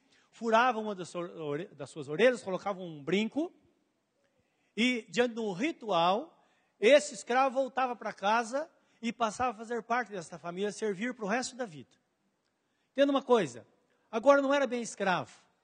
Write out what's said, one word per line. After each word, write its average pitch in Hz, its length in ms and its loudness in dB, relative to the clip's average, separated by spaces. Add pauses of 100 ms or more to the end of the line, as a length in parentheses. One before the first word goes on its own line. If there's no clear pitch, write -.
(360)
furavam 226 460 2
uma 214 120 -6
das 180 140 -10
sua 175 140 -8 (200)
ore-, 147 320 -6
das 139 160 -14
suas 143 180 -12
orelhas, 214 340 2
colocavam 190 420 -6
um 156 180 -14
brinco 220 500 -2 (1200)
e, 233 320 0
diante 226 260 0
de 226 60 -8
um 208 120 -4
ritual, 196 800 0 (460)
esse 254 360 6
escravo 262 400 0
voltava 254 420 -2
para 214 160 -10
casa 233 580 0 (300)
e 226 120 -4
passava 240 400 -2
a - 20 -6
fazer 226 280 -6
parte 233 300 -2
dessa 175 260 -10
família, 185 320 -4
servir 214 440 -4
para 220 100 -12
o 185 40 -4
resto 240 280 -4
da 247 80 -6
vida. 151 260 -16 (1000)
Entenda 285 180 4
uma 269 120 2
coisa, 156 440 2 (440)
agora 277 320 6
não 269 100 2
era 277 140 2
bem 240 160 -4
escravo, 185 500 -2 (320)